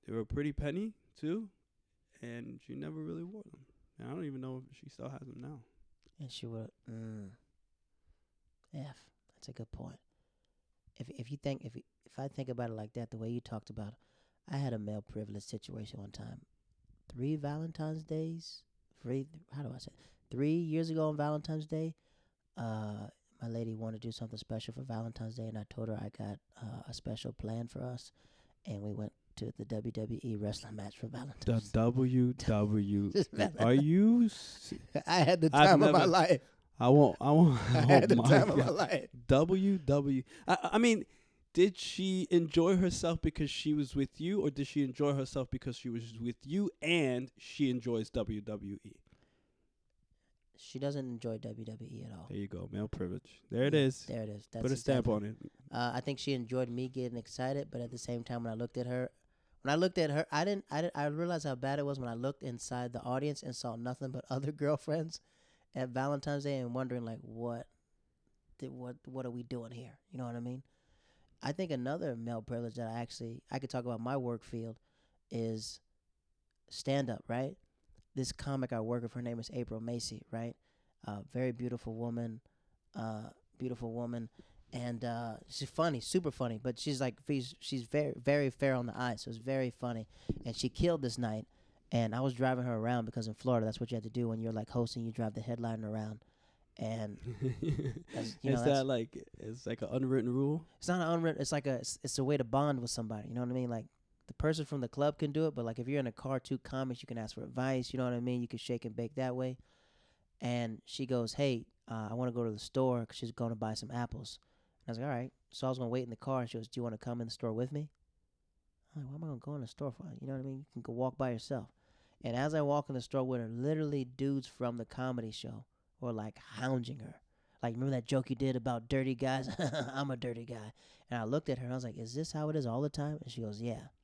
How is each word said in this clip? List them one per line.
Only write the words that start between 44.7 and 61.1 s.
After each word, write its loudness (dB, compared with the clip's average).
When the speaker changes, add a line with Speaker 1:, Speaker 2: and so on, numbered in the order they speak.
Speaker 1:
enjoy 2
herself -2
because -4
she -8
was -6
with -4
you 0
and 2
she 0
enjoys 0
W -2
W -8
E? -14
Speaker 2:
She -12
doesn't -2
enjoy -4
W -8
W -12
E -12
at -12
all. -16
Speaker 1:
There -6
you -4
go, -8
male -4
privilege. -6
There 2
it 4
Speaker 2:
Yeah, 6
Speaker 1:
is. 0
Speaker 2:
there -6
it -8
is. -12
That's -6
Speaker 1:
Put 2
a 2
stamp 2
Speaker 2:
exactly 4
Speaker 1:
on 0
it. -10
Speaker 2:
Uh, 0
I 0
think -4
she -2
enjoyed -2
me -4
getting -4
excited, -4
but -6
at -6
the -10
same -4
time, -4
when -4
I -4
looked -4
at -2
her, -2
when 2
I 6
looked 4
at 4
her, 2
I 4
didn't, 0
I 0
didn't, -2
I 0
realized -2